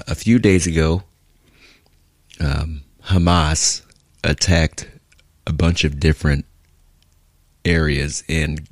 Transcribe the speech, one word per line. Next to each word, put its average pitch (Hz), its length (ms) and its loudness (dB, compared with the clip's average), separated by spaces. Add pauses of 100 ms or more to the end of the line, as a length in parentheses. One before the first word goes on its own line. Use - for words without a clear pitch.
a 82 80 -6
few 117 240 2
days 95 280 4
ago, 80 360 0 (1400)
um, 73 440 -4 (240)
Hamas 85 760 2 (400)
attacked 82 680 0 (580)
a - 60 -2
bunch 82 300 0
of 71 160 -2
different 73 460 0 (1200)
areas 76 640 0
in 78 300 -2 (140)